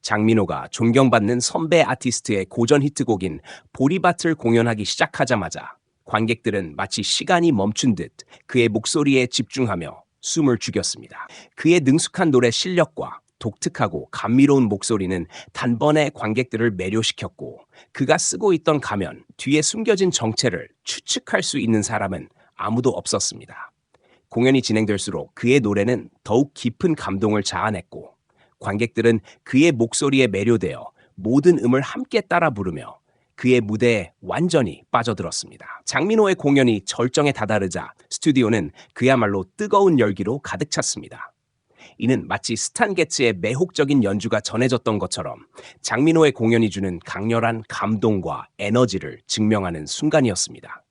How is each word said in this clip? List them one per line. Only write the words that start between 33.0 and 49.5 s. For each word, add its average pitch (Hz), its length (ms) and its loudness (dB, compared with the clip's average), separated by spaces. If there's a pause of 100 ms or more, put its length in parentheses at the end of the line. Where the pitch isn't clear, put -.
그의 127 240 4
무대에 107 600 0
완전히 135 600 -2 (100)
빠져들었습니다. - 920 -6
장민호의 196 520 2
공연이 131 500 2
절정에 135 480 0
다다르자 95 600 -4 (160)
스튜디오는 120 600 2 (220)
그야말로 113 500 0 (140)
뜨거운 196 420 4
열기로 104 400 0
가득 - 320 -8
찼습니다. - 640 -8 (640)
이는 123 300 0
마치 110 300 -6
스탄 - 360 -4
게츠의 147 400 0
매혹적인 135 680 0
연주가 101 380 -2
전해졌던 117 580 0
것처럼 - 460 -8 (360)
장민호의 151 520 4
공연이 113 360 2
주는 92 360 -6
강렬한 113 640 -2
감동과 101 760 -2 (100)
에너지를 104 720 0
증명하는 95 580 0